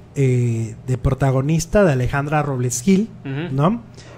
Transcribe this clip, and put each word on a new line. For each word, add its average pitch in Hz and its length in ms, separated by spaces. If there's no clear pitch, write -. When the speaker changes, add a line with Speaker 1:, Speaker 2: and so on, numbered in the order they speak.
Speaker 1:
eh, 120 600
de 127 100
protagonista 139 840
de 170 80
Alejandra 143 500
Robles 127 400
Gil, 190 280
Speaker 2:
Ujú. 139 280
Speaker 1:
¿no? 175 280